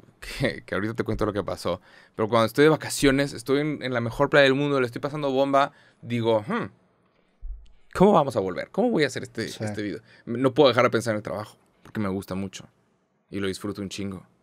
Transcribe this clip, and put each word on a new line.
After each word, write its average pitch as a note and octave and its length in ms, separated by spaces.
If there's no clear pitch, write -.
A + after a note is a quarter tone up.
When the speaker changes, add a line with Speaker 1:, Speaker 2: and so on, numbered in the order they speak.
Speaker 1:
<laughs> - 200
que, G#2+ 240
que - 100
ahorita G#2+ 200
te A2+ 100
cuento G#2+ 220
lo G#2 60
que G2 100
pasó, F2+ 380
pero G#2+ 140
cuando A2+ 180
estoy C#3 180
de D#3 60
vacaciones, C#3 600
estoy C3+ 280
en, D3 220
en B2+ 100
la A#2+ 80
mejor A#2+ 300
playa C#3+ 140
del C3+ 100
mundo, C#3+ 260
le B2 60
estoy A#2+ 140
pasando D3 320
bomba, C#3 400
digo, A2+ 440
"Hmm, F3+ 240
¿cómo G#3 180
vamos C#3+ 240
a G#2+ 40
volver? F#2 300
¿Cómo A#3 200
voy F3 140
a C3+ 40
hacer G2 140
este, G#2+ 260
Speaker 2:
Sí. - 160
Speaker 1:
este G#2 180
video?". F#2+ 180
No A#2+ 300
puedo D3 140
dejar B2 160
de A#2+ 60
pensar A2+ 220
en G#2+ 60
el G#2 40
trabajo, G2+ 340
porque - 180
me G2+ 80
gusta F#2+ 260
mucho F#2+ 340
y G2 100
lo G2 80
disfruto G2 340
un F#2+ 60
chingo. F#2+ 380